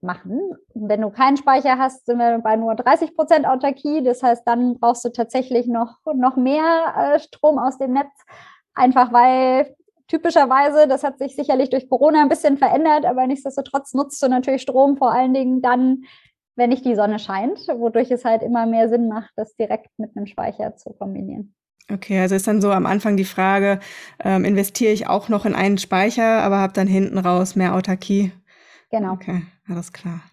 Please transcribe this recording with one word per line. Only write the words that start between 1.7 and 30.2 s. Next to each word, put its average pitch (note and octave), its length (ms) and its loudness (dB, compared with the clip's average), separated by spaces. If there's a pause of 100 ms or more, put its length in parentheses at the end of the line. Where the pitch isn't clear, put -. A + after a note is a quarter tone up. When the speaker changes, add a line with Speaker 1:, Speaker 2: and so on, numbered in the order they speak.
Speaker 1:
hast, C4 260 -4
sind A#3+ 140 -2
wir A#3 200 2
bei A3 180 0
nur A3+ 180 -2
dreißig B3+ 420 0
Prozent D#4 300 2
Autarkie. C#4 580 -2
Das B3 180 0
heißt, A#3+ 220 2
dann A#3+ 340 0
brauchst A#3+ 280 0
du - 20 -2
tatsächlich B3 580 -2
noch, A#3+ 300 -4 (180)
noch B3 220 2
mehr, D4+ 800 0
äh, E4 40 4
Strom - 400 0
aus C4 200 -4
dem C4 160 -2
Netz, C#4 180 -2 (640)
einfach B3+ 380 4
weil B3+ 640 4 (320)
typischerweise, D4 800 2
das C4 160 -2
hat C#4 160 -6
sich C#4 160 -8
sicherlich C#4 360 0
durch B3+ 180 -4
Corona D4+ 320 4
ein C#4+ 80 4
bisschen C#4 300 2
verändert, D4+ 480 2
aber B3+ 200 0
nichtsdestotrotz C#4 680 -6
nutzt C#4 280 -4
du C4+ 60 2
natürlich B3+ 340 0
Strom C#4 360 2
vor B3 140 2
allen B3+ 200 2
Dingen B3+ 300 0
dann, B3+ 400 0 (540)
wenn A#3+ 120 2
nicht B3+ 160 -2
die B3 100 0
Sonne G#3 240 0
scheint, A3 480 -6
wodurch A#3 440 -2
es B3 140 -4
halt A3+ 180 0
immer A#3 240 -2
mehr A3+ 240 2
Sinn A#3 180 0
macht, A3 260 -8
das - 220 -10
direkt G#3+ 400 -6
mit G#3+ 180 -10
einem G3+ 120 -8
Speicher G#3+ 500 -10
zu - 140 -20
kombinieren. G3 640 -12 (360)
Speaker 2:
Okay, F#3+ 300 -4
also F#3 140 0
ist F#3+ 120 -2
dann G#3+ 140 2
so G3+ 100 2
am F#3+ 160 0
Anfang G3+ 300 0
die F#3+ 80 0
Frage, G3 560 0 (420)
ähm, F#3+ 220 0
investiere G3+ 480 0
ich G#3+ 160 -4
auch G3+ 220 -2
noch G#3 160 0
in G3+ 80 -2
einen G3 240 0
Speicher, A3+ 640 0
aber G3 180 0
hab F#3+ 140 -2
dann F#3+ 120 0
hinten F#3+ 320 0
raus F#3 380 0
mehr F#3 180 0
Autarkie? F#3+ 560 -2 (580)
Speaker 1:
Genau. G3 260 -4
Speaker 2:
Okay, F3+ 280 -8 (260)
alles F3 240 -10
klar. E3+ 280 -12 (120)